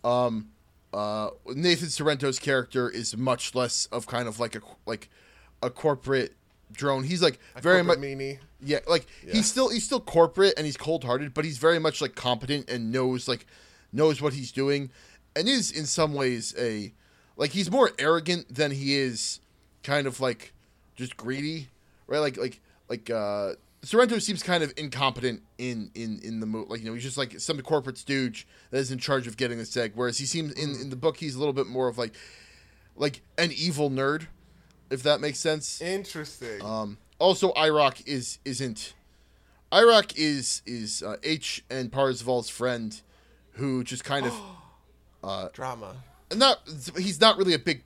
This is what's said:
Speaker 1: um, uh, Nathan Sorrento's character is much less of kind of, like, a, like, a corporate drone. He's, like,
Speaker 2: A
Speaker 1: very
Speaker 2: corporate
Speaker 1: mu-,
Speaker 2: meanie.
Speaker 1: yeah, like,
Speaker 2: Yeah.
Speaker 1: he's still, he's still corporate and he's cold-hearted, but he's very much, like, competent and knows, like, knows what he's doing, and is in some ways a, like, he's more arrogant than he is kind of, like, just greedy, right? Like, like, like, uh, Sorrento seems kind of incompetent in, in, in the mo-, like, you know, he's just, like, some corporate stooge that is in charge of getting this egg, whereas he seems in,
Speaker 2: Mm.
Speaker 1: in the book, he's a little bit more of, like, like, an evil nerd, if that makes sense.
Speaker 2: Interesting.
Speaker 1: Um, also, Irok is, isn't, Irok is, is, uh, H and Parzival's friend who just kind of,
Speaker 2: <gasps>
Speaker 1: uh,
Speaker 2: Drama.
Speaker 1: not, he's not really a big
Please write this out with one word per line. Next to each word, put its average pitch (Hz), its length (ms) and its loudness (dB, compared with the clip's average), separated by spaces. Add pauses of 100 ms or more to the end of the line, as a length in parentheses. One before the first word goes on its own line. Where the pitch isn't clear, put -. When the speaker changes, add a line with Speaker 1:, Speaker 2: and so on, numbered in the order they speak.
Speaker 1:
um, 120 460 0 (440)
uh, 104 360 -2 (160)
Nathan 165 420 0
Sorrento's 143 500 0
character 127 500 0
is 113 280 -6
much 123 400 -2
less 123 300 0
of 113 200 -6
kind 120 220 -4
of, 107 100 -10
like, 120 160 -2
a, 107 60 -10 (240)
like, - 260 -8 (520)
a 127 80 -2
corporate 135 640 0 (360)
drone. 135 320 0
He's, 165 200 0
like, 151 180 2 (160)
Speaker 2:
A 127 40 -14
Speaker 1:
very 175 220 8
Speaker 2:
corporate 170 180 6
Speaker 1:
mu-, 139 140 -6
Speaker 2:
meanie. 135 240 -8 (220)
Speaker 1:
yeah, 143 260 0
like, 165 200 4 (200)
Speaker 2:
Yeah. - 60 -6
Speaker 1:
he's 214 180 4
still, 262 180 2
he's 233 160 -2
still 262 140 0
corporate 170 580 6
and 156 80 -2
he's 143 120 -4
cold-hearted, 139 580 -2
but 156 100 0
he's 147 140 -6
very 160 220 6
much, 156 200 0
like, 147 140 -2
competent 127 560 -2
and 117 220 -2
knows, 127 340 0
like, 120 200 -4 (460)
knows 143 300 4
what 147 120 0
he's 131 180 -10
doing, 139 380 0 (440)
and 170 140 0
is 262 240 0
in 151 140 -6
some 151 280 0
ways 127 420 -2
a, 107 360 -4 (440)
like, 147 140 -2
he's 185 180 -2
more 226 300 6
arrogant 160 560 0
than 147 160 2
he 139 260 -2
is 127 440 -2 (420)
kind 143 240 0
of, 127 140 -6
like, 127 320 -2 (420)
just 127 220 -10
greedy, 139 520 -6 (380)
right? 139 140 0
Like, 139 160 0
like, 127 240 -6 (280)
like, 117 220 -8
uh, 101 440 -2 (280)
Sorrento 233 360 4
seems 202 240 -4
kind 175 220 2
of 139 120 -6
incompetent 127 680 -2 (160)
in, 117 360 -6
in, 110 300 -6
in 113 160 -6
the 110 60 -4
mo-, 110 220 -6
like, 113 120 -8
you 110 60 -10
know, 113 80 -6
he's 120 100 -10
just, 131 140 -8
like, 117 200 -4
some 151 220 -4
corporate 131 380 0
stooge 131 460 -2 (260)
that 131 80 0
is 131 120 -2
in 131 80 -4
charge 127 300 0
of 107 80 -12
getting 120 220 -2
this 110 180 -8
egg, 113 180 -2
whereas 120 240 -2
he 139 80 -4
seems 156 280 -4
in, 147 160 -4
Speaker 2:
Mm. 139 120 -8
Speaker 1:
in 135 80 -8
the 127 60 -8
book, 151 220 0
he's 143 180 -6
a - 20 -8
little 143 140 0
bit 131 160 0
more 127 180 0
of, 117 100 -2
like, 117 180 -4 (840)
like, 139 240 -2 (180)
an 165 140 0
evil 147 360 -2
nerd, 139 380 -2 (640)
if 131 140 -6
that 147 160 4
makes 147 180 -4
sense. 156 420 -2
Speaker 2:
Interesting. 151 840 -8
Speaker 1:
Um, 107 340 -6 (220)
also, 180 320 4
Irok 151 560 4
is, 131 360 -6
isn't, 123 500 -6 (760)
Irok 220 460 8
is, 143 500 0
is, 110 360 -6
uh, 101 200 -6
H - 480 -4
and 127 220 -4
Parzival's 127 560 0
friend 117 520 -4 (520)
who 127 320 -2
just 127 200 -8
kind 143 220 -2
of, 120 80 -2 (460)
Speaker 2:
<gasps> - 440 -20
Speaker 1:
uh, 95 280 -6
Speaker 2:
Drama. 120 440 -10 (380)
Speaker 1:
not, 262 260 6 (360)
he's 180 240 -2
not 214 160 10
really 180 180 4
a 143 40 2
big 151 280 0